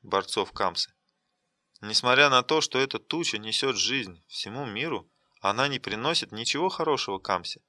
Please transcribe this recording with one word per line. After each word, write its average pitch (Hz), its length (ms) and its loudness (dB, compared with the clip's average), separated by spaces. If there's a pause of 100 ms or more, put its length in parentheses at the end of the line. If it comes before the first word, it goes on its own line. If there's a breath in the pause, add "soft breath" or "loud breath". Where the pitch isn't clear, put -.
борцов 98 500 -2
Камсы. - 420 -2 (880)
Несмотря 123 500 6
на 127 120 6
то, 156 180 2
что - 180 -2
эта 131 200 0
туча 151 400 -4
несёт 110 380 -2
жизнь 104 520 -2
всему 127 360 -8
миру, 117 460 -6 (300)
она 110 280 2
не 135 100 -4
приносит 120 540 -2
ничего 127 360 -2
хорошего 147 500 -2
Камсе". - 500 -4